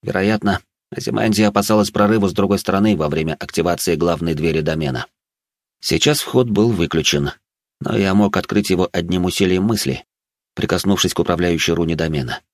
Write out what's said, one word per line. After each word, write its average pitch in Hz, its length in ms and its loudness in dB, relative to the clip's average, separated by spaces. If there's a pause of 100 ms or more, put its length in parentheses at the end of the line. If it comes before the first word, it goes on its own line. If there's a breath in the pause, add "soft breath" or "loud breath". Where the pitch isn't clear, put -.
Вероятно, 98 580 0 (340)
Азимандия 107 520 0
опасалась 104 440 2
прорыва 104 360 2
с 87 60 -2
другой 98 260 2
стороны 101 360 2
во 76 140 -2
время 78 240 -2
активации 85 640 -2
главной 82 400 0
двери 80 260 0
домена. 76 460 -4 (720)
Сейчас 170 420 0
вход 127 280 0
был 107 220 2
выключен, 78 600 0 (480)
но - 180 -2
я 98 160 2
мог 101 240 4
открыть 101 320 -2
его 92 220 2
одним 90 340 -2
усилием 92 380 2
мысли, 101 420 -2 (500)
прикоснувшись 92 580 0
к - 60 -8
управляющей 85 540 0
руне 82 220 -2
домена. 76 460 -4 (120)